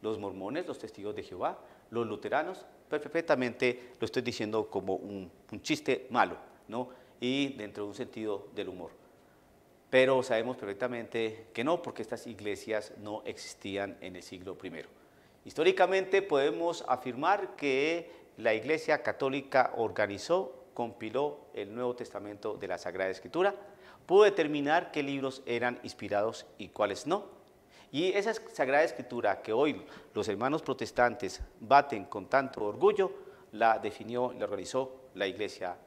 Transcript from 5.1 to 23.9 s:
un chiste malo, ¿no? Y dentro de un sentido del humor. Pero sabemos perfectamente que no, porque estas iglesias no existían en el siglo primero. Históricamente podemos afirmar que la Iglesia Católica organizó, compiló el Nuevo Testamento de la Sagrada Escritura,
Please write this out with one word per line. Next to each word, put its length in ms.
un 120
chiste 480
malo, 260
¿no? 220
Y 340
dentro 300
de 60
un 60
sentido 580
del 160
humor. 220
Pero 320
sabemos 360
perfectamente 960
que 100
no, 180
porque 200
estas 260
iglesias 680
no 280
existían 760
en 160
el 40
siglo 360
primero. 320
Históricamente 760
podemos 680
afirmar 680
que 560
la 180
Iglesia 480
Católica 760
organizó, 960
compiló 680
el 200
Nuevo 220
Testamento 600
de 120
la 100
Sagrada 320
Escritura, 460